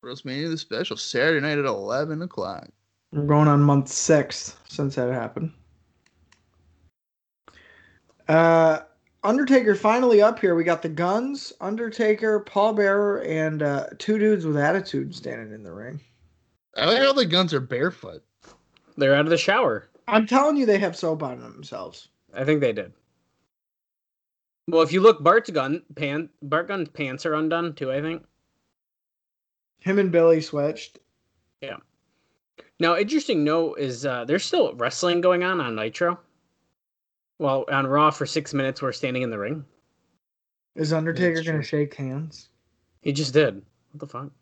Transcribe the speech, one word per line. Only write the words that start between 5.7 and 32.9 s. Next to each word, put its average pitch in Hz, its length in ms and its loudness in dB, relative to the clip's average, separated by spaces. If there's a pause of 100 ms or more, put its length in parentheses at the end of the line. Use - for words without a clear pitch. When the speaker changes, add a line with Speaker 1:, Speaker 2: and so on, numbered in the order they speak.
Speaker 2:
Uh, 165 540 6 (420)
Undertaker 254 500 4
finally 226 480 4
up 226 180 4
here. 185 160 2
We 170 80 0
got 170 200 0
the 160 60 -4
Guns, 202 640 -4 (100)
Undertaker, 214 800 -2
Paul 208 320 0
Bearer, 202 500 2
and, 156 400 -2
uh, 143 240 -2 (100)
two 214 220 -2
dudes 208 260 2
with 151 120 0
attitude 147 580 -2
standing 117 360 -12
in 107 120 -18
the 87 100 -16
ring. 123 260 -14 (760)
Speaker 1:
I 120 80 0
like 220 140 4
how 277 140 4
the 262 120 2
Guns 170 300 0
are 135 40 2
barefoot. 127 640 -6 (760)
Speaker 3:
They're 139 180 4
out 147 100 4
of 160 60 0
the 170 60 4
shower. 190 520 0 (180)
Speaker 2:
I'm 220 180 4
telling 285 320 4
you, 269 80 2
they 202 140 4
have 180 160 -2
soap 160 260 -4
on 127 180 -8
themselves. 113 680 -16 (260)
Speaker 3:
I 135 100 -6
think 147 180 2
they 120 120 2
did. 98 200 -10 (1700)
Well, 165 140 4
if 139 100 2
you 185 100 2
look, 214 220 6
Bart's 208 280 4
gun 147 320 -2 (120)
pan-, 147 340 -6 (120)
Bart 151 260 -4
Gunn's 190 220 -6
pants 131 380 -10
are 156 80 -2
undone 160 400 -4
too, 131 160 -8
I 139 100 -4
think. 160 220 -10 (1600)
Speaker 2:
Him 196 180 0
and 190 120 2
Billy 165 300 6
switched. 147 560 -6 (640)
Speaker 3:
Yeah. - 160 -14 (1040)
Now, 170 180 2